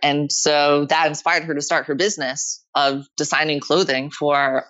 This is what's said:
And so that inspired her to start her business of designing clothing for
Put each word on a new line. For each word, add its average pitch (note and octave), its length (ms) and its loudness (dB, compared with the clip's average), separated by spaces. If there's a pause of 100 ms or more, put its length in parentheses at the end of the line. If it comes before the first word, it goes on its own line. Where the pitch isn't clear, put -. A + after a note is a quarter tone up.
And C#3+ 280 0
so D3 560 2
that D#3+ 220 2
inspired D#3+ 360 -2
her D#3+ 100 -4
to D3 60 -4
start D3 260 -2
her D3+ 80 -2
business D3 680 -4 (100)
of C#3 320 0 (100)
designing D3+ 420 0
clothing C#3+ 520 0
for C#3 600 0